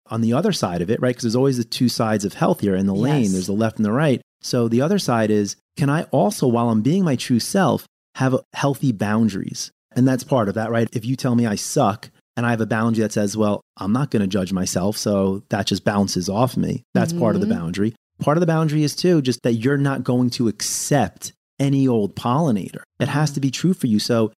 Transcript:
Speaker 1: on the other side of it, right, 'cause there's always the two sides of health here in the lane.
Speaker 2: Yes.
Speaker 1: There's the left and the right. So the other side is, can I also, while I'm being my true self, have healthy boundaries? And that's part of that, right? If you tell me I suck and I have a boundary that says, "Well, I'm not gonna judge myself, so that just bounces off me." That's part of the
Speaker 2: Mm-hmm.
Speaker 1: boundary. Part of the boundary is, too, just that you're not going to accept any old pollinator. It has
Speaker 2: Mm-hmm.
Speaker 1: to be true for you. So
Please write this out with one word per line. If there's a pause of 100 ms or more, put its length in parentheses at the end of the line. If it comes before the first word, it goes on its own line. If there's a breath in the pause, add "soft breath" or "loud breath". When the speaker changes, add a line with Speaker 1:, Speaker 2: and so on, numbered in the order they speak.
(100)
Speaker 1:
on
the
other
side
of
it,
right,
'cause
there's
always
the
two
sides
of
health
here
in
the
lane.
Speaker 2:
Yes.
Speaker 1:
There's
the
left
and
the
right. (220)
So
the
other
side
is, (200)
can
I
also,
while
I'm
being
my
true
self, (300)
have (160)
healthy
boundaries? (260)
And
that's
part
of
that,
right?
If
you
tell
me
I
suck (260 soft breath)
and
I
have
a
boundary
that
says,
"Well, (180)
I'm
not
gonna
judge
myself,
so
that
just
bounces
off
me." (120)
That's
part
of
the
Speaker 2:
Mm-hmm.
Speaker 1:
boundary. (260)
Part
of
the
boundary
is,
too,
just
that
you're
not
going
to
accept (280)
any
old
pollinator. (180)
It
has
Speaker 2:
Mm-hmm.
Speaker 1:
to
be
true
for
you.
So